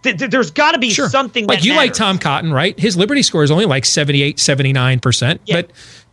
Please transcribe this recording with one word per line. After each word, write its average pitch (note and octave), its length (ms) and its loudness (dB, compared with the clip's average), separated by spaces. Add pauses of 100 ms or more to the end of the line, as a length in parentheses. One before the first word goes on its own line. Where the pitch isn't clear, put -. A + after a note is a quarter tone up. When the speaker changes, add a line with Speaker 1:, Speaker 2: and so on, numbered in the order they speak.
Speaker 1:
Th-, A#3+ 140 -2
th-, B3 140 -4
there's B3 180 0
gotta D4+ 300 0
be A#3 120 -2
Speaker 2:
Sure. C4 180 0
Speaker 1:
something B3 360 -2
Speaker 2:
Like, C4 140 0
Speaker 1:
that D#3 60 0
Speaker 2:
you C4+ 80 2
like D4 140 2
Speaker 1:
matters. - 100 -4
Speaker 2:
Tom G3 220 0
Cotton, D#3 340 -2
right? D#3 260 -2
His F#3+ 160 0
liberty G#3+ 260 2
score D#3+ 220 0
is C#3+ 80 2
only, D#3 140 2
like, C3 180 0
seventy-eight, C#3+ 560 0
seventy-nine C3 640 0
percent, C3 440 0
Speaker 1:
Yeah. G#3 120 -2
Speaker 2:
but, F3 140 -4 (420)